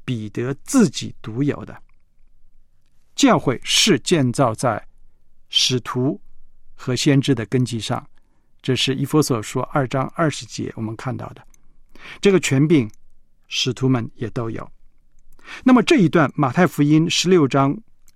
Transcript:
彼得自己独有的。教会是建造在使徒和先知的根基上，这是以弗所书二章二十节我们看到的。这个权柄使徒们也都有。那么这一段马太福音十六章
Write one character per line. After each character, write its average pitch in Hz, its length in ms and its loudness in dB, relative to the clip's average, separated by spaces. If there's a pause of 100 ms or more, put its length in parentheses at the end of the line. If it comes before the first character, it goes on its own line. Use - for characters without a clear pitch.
彼 110 260 -6
得 123 220 -6 (120)
自 240 240 4
己 - 340 -10
独 113 200 -6
有 123 220 -4
的。 - 160 -16 (1300)
教 233 240 4
会 127 240 -4
是 - 380 2
建 139 320 0
造 120 220 0
在 110 280 -2 (680)
使 - 300 0
徒 135 380 -4 (560)
和 127 220 -6
先 139 240 4
知 139 140 2
的 113 100 -4
根 127 180 0
基 117 160 -4
上， 117 280 -6 (560)
这 - 120 -2
是 135 200 0
以 131 100 -4
弗 151 160 2
所 123 220 0
书 - 180 -6 (100)
二 139 160 -2
章 135 300 -4
二 143 140 0
十 - 160 -8
节 - 300 -10
我 113 40 -10
们 110 160 -8
看 127 180 -8
到 107 160 -10
的。 - 160 -20 (760)
这 202 100 6
个 180 80 4
权 139 260 2
柄 139 240 2 (580)
使 - 260 -4
徒 131 120 -2
们 127 280 0
也 113 160 -8
都 117 180 -6
有。 - 180 -10 (960)
那 254 120 6
么 247 80 6
这 339 140 4
一 180 120 6
段 147 260 2
马 139 160 0
太 175 160 4
福 - 160 0
音 156 280 4
十 - 180 -2
六 175 180 6
章 139 320 2 (380)